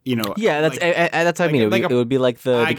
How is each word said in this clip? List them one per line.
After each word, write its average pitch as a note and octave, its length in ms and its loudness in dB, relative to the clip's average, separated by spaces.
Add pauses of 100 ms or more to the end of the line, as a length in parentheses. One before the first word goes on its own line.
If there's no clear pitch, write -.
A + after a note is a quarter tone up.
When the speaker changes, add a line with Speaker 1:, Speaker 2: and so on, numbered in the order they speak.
Speaker 1:
you B2 100 -2
know, G#2+ 220 -4
Speaker 2:
Yeah, E3 240 0
that's, D3+ 140 0
Speaker 1:
like, - 60 -6
Speaker 2:
a, E3+ 200 0
a, E3+ 60 2
a, E3 160 -2
that's E3+ 140 0
what F3+ 60 0
I - 40 2
Speaker 1:
like, D3+ 40 0
Speaker 2:
mean. C3+ 80 2
It A2 60 4
would G#2 60 0
Speaker 1:
like A2+ 100 0
Speaker 2:
be, - 20 -2
Speaker 1:
a - 60 -2
Speaker 2:
it B2 80 2
would A#2+ 100 0
be, C3+ 80 0
like, B2+ 220 0
the, B2+ 180 0
Speaker 1:
I A#2+ 160 2
Speaker 2:
the - 60 -4